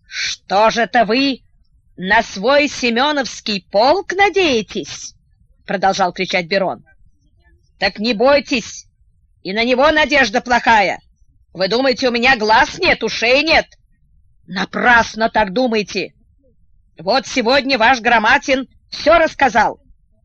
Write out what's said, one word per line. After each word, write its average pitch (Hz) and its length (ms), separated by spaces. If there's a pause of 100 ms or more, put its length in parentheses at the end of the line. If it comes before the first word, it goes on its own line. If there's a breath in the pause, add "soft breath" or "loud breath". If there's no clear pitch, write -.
(120)
«Что - 600
же 233 100
это 226 240
вы 262 380 (520)
на 208 280
свой 269 440
Семеновский 240 1040
полк 285 420
надеетесь?» 330 1000 (540)
продолжал 190 440
кричать 180 360
Берон. 170 360 (920)
«Так 202 220
не 226 140
бойтесь, 262 760 (560)
и 180 100
на 220 100
него 254 280
надежда 269 500
плохая. 226 580 (540)
Вы 185 140
думаете, 254 420
у - 20
меня 240 260
глаз 220 420
нет, 320 240
ушей 247 400
нет? 302 240 (800)
Напрасно 220 840
так 214 240
думаете! 220 640 (840)
Вот 208 300
сегодня 262 500
ваш 233 240
Громатин 247 640 (220)
все 320 300
рассказал. 233 600 (460)